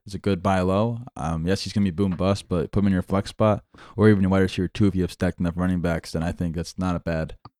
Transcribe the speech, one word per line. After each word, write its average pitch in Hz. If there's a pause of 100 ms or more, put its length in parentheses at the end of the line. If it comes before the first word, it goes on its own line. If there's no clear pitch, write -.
is 98
a 92
good 95
buy 95
low. 110 (160)
Um, 80
yes, 98
he's -
gonna 101
be 95
boom 95
bust, 95
but 87
put 101
him 101
in 98
your 87
flex 95
spot 107 (320)
or 107
even 101
your 92
wide 95
receiver 92
two -
if 92
you 90
have 85
stacked -
enough 87
running 90
backs. 82
Then 82
I 85
think 85
that's 82
not 92
a 82
bad 80 (240)